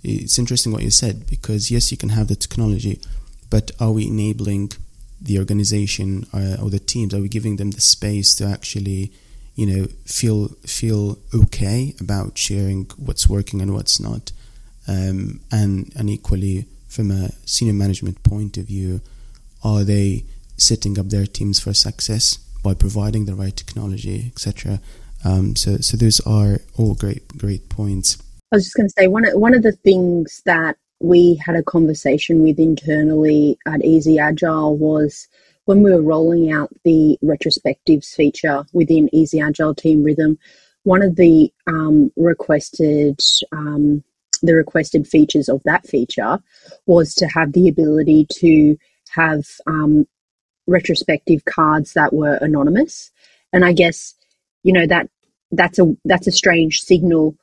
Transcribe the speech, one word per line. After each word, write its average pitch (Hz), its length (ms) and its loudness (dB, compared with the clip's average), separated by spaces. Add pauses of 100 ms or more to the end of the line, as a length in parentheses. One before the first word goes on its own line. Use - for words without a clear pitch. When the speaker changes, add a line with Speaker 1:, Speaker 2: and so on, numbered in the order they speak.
Speaker 1:
it's 104 340 -4
interesting 120 340 -4
what 107 100 -6
you 110 80 -4
said, 107 360 -2
because 107 460 -4
yes, 117 180 0
you 131 60 -8
can - 140 -6
have 110 180 -2
the 101 80 -2
technology, 107 640 -4 (500)
but - 300 -2
are 113 100 0
we 107 160 -2
enabling 104 680 -4 (480)
the 101 180 -4
organization, 101 960 -4
uh, 95 300 -4
or 104 80 -4
the 98 80 -4
teams? 104 360 -6
Are 101 60 -4
we 98 80 -6
giving 107 280 -6
them 98 160 -6
the 104 80 -10
space 104 560 -2
to 107 80 -6
actually, 98 680 -8 (420)
you 107 120 -4
know, 95 200 -2 (180)
feel, 107 440 -2 (180)
feel 104 520 -4 (140)
okay 113 680 0
about 98 360 -6
sharing 98 600 -6
what's - 320 -6
working 101 340 -6
and 98 100 -4
what's - 280 -6
not? - 320 -12 (540)
Um, 95 540 -6 (100)
and, 101 460 -4
and 104 140 -6
equally, 98 560 -4 (220)
from 104 220 -4
a 95 200 -4 (160)
senior 113 260 -2
management 98 500 -4
point 104 360 -2
of 95 80 -10
view, 95 340 -6 (640)
are 104 220 0
they 101 400 0 (320)
setting 104 420 -2
up 95 100 -6
their 98 180 -2
teams 101 340 -4
for 101 120 -8
success - 640 -4 (260)
by 196 120 -2
providing 104 500 -2
the 98 100 -8
right 98 220 -8
technology, 104 800 -10
et - 60 -18
cetera? - 400 -8 (440)
Um, 95 320 0
so, 101 220 -2
so - 180 0
those 110 300 4
are 104 320 2 (180)
all 107 180 0
great, - 440 -8
great 101 300 -6
points. 98 500 -4 (340)
Speaker 2:
I 220 40 4
was 190 80 4
just - 120 -8
gonna 202 140 2
say, 190 160 4
one 214 180 2
of, 208 100 0
one 226 200 4
of 233 80 4
the 214 100 4
things 180 720 0
that 160 320 0 (240)
we 175 440 6
had 165 120 -2
a 160 60 0
conversation 156 800 0
with 156 160 2
internally 151 1080 2
at 156 180 -2
Easy 156 340 4
Agile 151 580 0
was 156 520 -2 (360)
when 202 180 6
we 196 100 8
were 165 100 6
rolling 160 500 2
out 151 180 -4 (140)
the 160 400 4
retrospectives - 880 0
feature 147 580 -2
within 160 420 2
Easy 156 260 2
Agile 151 340 -2
Team 156 280 2
Rhythm, 156 360 0 (440)
one 190 200 4
of 185 140 0
the, 160 340 6 (160)
um, 151 500 2
requested, 151 1040 0 (320)
um, 147 540 -2 (380)
the 170 120 4
requested 160 540 0
features 151 400 2
of 131 160 -2
that 160 220 -2
feature 123 520 -2 (480)
was 170 280 4
to 175 120 0
have 156 260 -2
the 180 160 4
ability 156 600 2
to 151 460 4 (320)
have, 156 380 -2 (200)
um, 151 400 2 (600)
retrospective 165 800 0
cards 156 480 0
that 151 180 2
were 147 220 0
anonymous. 156 760 0 (420)
And 180 120 4
I 180 80 4
guess, 170 420 0 (480)
you 185 120 4
know, 170 120 4
that, 175 220 0 (420)
that's 175 280 0
a, 170 260 4
that's 180 220 0
a 180 60 0
strange 165 480 2
signal 156 640 2